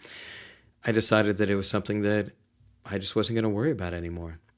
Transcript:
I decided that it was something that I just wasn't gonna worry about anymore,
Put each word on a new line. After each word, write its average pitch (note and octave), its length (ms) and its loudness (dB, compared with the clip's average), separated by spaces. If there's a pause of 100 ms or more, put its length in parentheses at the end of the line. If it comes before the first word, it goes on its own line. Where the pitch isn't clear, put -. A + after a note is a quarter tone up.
(840)
I A#2 80 0
decided G#2+ 460 4
that G#2 120 2
it G2+ 40 4
was G2 160 0
something G#2 320 -2
that G#2 300 0 (520)
I G2+ 140 -4
just F#2+ 160 -6
wasn't A2+ 220 2
gonna A2 120 2
worry G#2+ 220 0
about F#2 240 -4
anymore, E2+ 460 -8 (180)